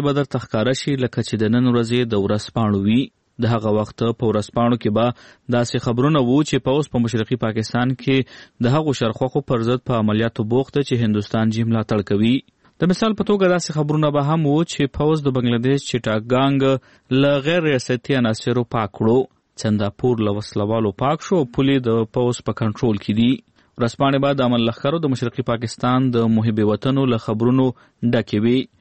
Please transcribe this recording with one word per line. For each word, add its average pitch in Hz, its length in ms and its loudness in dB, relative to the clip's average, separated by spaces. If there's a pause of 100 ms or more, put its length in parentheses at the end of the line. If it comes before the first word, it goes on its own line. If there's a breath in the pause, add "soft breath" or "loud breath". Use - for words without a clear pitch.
به 143 80 2
درته 139 260 -2
ښکاره 117 400 -2
شي 147 160 -2
لکه 127 260 -2
چې - 200 -4
د 110 120 2
نن 123 140 2
ورځې 120 320 2 (140)
د 101 100 2
ورځپاڼو 104 600 0
وي. 113 160 4 (420)
د 117 80 2
هغه 110 240 0
وخت 107 220 -2 (220)
په 120 100 -2
ورځپاڼو 120 520 0
کې 110 140 -2
به 110 100 2 (500 loud breath)
داسې 120 300 -2
خبرونه 131 360 2
وو 127 180 2 (100)
چې 135 160 -2
پوځ 143 280 0
په 123 100 0
مشرقي 117 400 -2
پاکستان 120 580 -2
کې 135 160 0 (460 loud breath)
د 120 120 2
هغو 151 240 0
شرخوښو 127 520 -2
پر 113 160 0
ضد 123 240 -2
په 117 100 0
عملیاتو 107 520 0
بوخت 131 200 0
دی 143 140 0
چې 120 180 0
هندوستان 110 480 0
جې 113 160 -2
ملاتړ 113 300 0 (100)
کوي. 110 260 2 (440 soft breath)
د 175 120 2
مثال 214 280 0
په 214 100 -2
توګه 202 240 2
داسې 165 240 -4
خبرونه 151 380 0
به 143 140 2
هم 165 120 0
وو 151 220 2
چې - 180 -4 (160)
پوځ 156 240 2
د 135 160 0
بنګلادیش 123 420 2 (100)
چټاګانګ 127 720 0 (600 soft breath)
له 143 240 2
غیر 170 240 0
ریاستي 131 500 -2
عناصرو 120 440 -2 (100)
پاک 113 240 -2
کړو، 113 220 2 (380)
چنداپور 107 680 -2
له 101 140 -2
وسلوالو 107 520 -2 (140)
پاک 156 240 -4
شو، 185 100 2 (140)
پولې 139 240 2 (100)
د - 20 2 (260)
پوځ 123 300 -2
په 107 140 -6
کنټرول 107 460 -2
کې 104 160 0
دي. 120 100 4 (460 soft breath)
ورځپاڼې 139 460 0
به 139 140 0
د 135 80 0
امن 120 180 2
لښکرو 139 380 -2
د 151 100 -2
مشرقي 123 380 -4
پاکستان 123 680 -2
د 117 180 2
محب 110 260 2 (100)
وطنو 135 420 0
له 117 140 2
خبرونو 123 400 2 (380 soft breath)
ډکې 120 400 0
وي. 120 160 2 (220 soft breath)